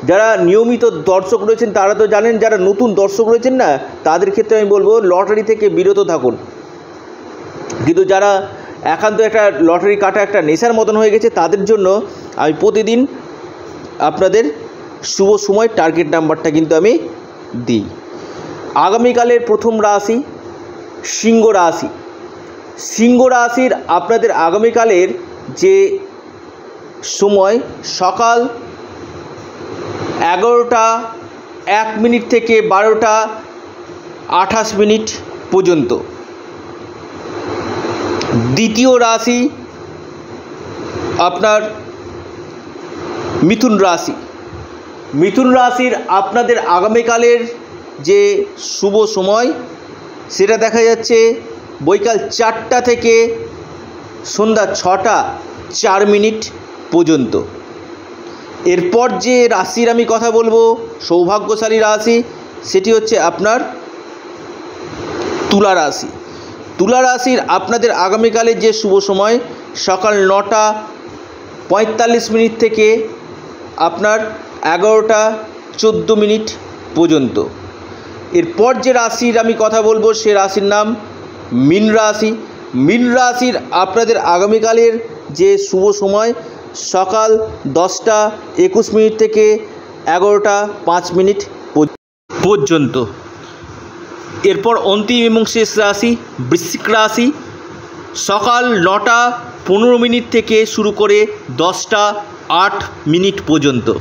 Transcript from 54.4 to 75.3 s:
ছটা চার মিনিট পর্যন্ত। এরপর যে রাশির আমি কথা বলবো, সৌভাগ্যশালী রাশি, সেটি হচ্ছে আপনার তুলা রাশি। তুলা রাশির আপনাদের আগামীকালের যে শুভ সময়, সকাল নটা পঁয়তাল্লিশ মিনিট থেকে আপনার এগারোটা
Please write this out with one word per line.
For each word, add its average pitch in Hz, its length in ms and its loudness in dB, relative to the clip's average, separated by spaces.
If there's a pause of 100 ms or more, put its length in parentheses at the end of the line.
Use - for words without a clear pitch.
ছটা 190 420 0 (580)
চার 202 320 2
মিনিট 214 440 2 (400)
পর্যন্ত। 151 520 2 (1200)
এরপর 180 440 2 (100)
যে 240 300 4
রাশির 226 420 0
আমি 233 180 2
কথা 226 220 2
বলবো, 226 460 4 (240)
সৌভাগ্যশালী 208 800 0
রাশি, 220 440 2 (420)
সেটি 190 280 2
হচ্ছে 220 260 2
আপনার 190 420 0 (1900)
তুলা 202 240 4
রাশি। 151 340 -2 (720)
তুলা 240 240 4
রাশির 254 380 2
আপনাদের 190 500 0
আগামীকালের 220 680 0
যে 214 140 4
শুভ 196 280 2
সময়, 202 380 0 (380)
সকাল 196 380 0 (140)
নটা 214 460 2 (920)
পঁয়তাল্লিশ 226 640 0
মিনিট 226 280 2
থেকে 220 280 4 (880)
আপনার 185 420 0 (560)
এগারোটা 214 580 4 (460)